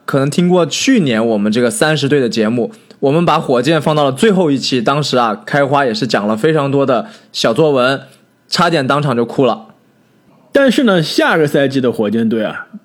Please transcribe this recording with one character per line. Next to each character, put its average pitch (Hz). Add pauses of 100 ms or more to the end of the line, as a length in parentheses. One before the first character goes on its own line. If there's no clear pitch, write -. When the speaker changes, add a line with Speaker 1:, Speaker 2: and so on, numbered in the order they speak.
Speaker 1:
可 -
能 135
听 175
过 180
去 247
年 117
我 110
们 104
这 110
个 120
三 156
十 139
队 143
的 120
节 107
目， 117 (300)
我 139
们 165
把 160
火 139
箭 156
放 156
到 147
了 135
最 220
后 180
一 139
期， 123
当 139
时 139
啊， 117 (120)
开 143
花 139
也 113
是 120
讲 107
了 110
非 156
常 143
多 139
的 120 (260)
小 120
作 151
文， 131 (460)
差 180
点 156
当 139
场 135
就 120
哭 131
了。 110 (840)
Speaker 2:
但 269
是 285
呢， 196
下 220
个 151
赛 143
季 131
的 123
火 107
箭 113
队 110
啊， 87 (180)